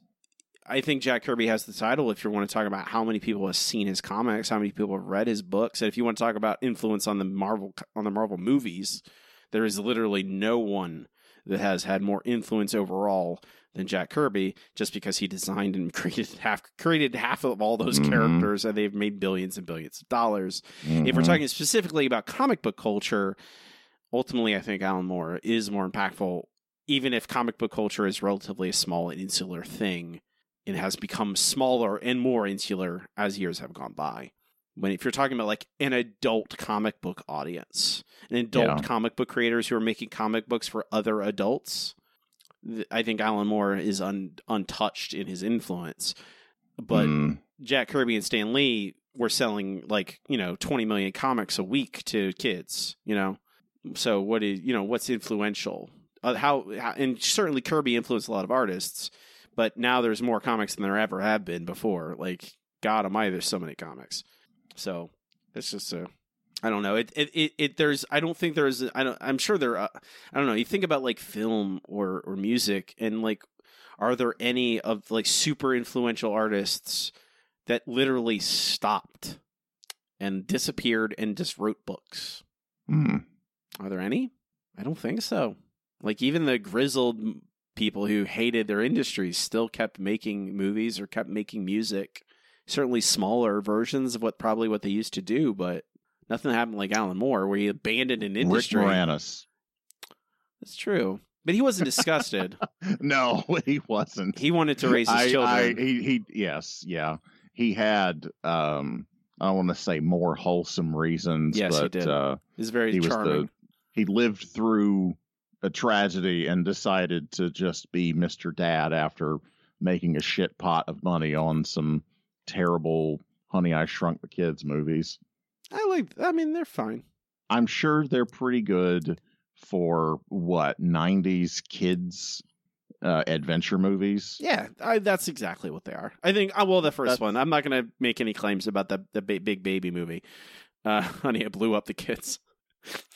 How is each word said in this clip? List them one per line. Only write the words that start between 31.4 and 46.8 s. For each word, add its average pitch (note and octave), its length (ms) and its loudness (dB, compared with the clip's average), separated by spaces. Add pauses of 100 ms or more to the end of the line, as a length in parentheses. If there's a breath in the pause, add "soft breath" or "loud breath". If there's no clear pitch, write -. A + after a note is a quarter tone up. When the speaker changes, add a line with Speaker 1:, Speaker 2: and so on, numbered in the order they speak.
Speaker 1:
and B2 240 -2
more A#2+ 260 2
insular F#2 600 -4 (100)
as G2+ 240 -2
years F2 200 -4
have - 140 -14
gone A#1+ 200 -12
by. C2+ 380 -6 (440)
When, F#2+ 160 -2
if F#2 140 -2
you're B2 60 0
talking C3 260 0
about, G#2 100 0
like, G#2+ 200 -2 (120)
an C#3 140 0
adult A2+ 640 0
comic G#2+ 420 -2
book - 300 -8
audience, - 760 -4 (260 loud breath)
an A#2+ 60 -2
adult A#2+ 320 2
Speaker 2:
Yeah. D2 180 2
Speaker 1:
comic A#2 300 2
book B2 140 0
creators A#2 400 2
who A#2+ 80 2
are A2 40 0
making A2 280 -2
comic A2 380 -2
books A#2 200 -2
for - 240 -6
other G#2+ 300 0
adults, G#2 720 -2 (720)
th-, A2+ 240 -8
I A#2 140 0
think A2 160 -2
Alan G#2+ 280 2
Moore G2+ 280 2
is F#2+ 240 0
un-, F#2+ 380 -4 (100)
untouched - 640 -2
in G2 140 -6
his F#2 160 -8
influence. F#2+ 720 -4 (640 loud breath)